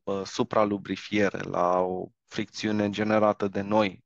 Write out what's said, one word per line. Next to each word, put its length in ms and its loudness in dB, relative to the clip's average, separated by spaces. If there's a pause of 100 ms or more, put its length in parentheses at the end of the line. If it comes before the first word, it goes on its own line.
uh, 220 -4
supralubrifiere, 1160 -2
la 380 2
o 280 -2 (200)
fricțiune 640 -2
generată 580 2
de 140 -4
noi, 440 0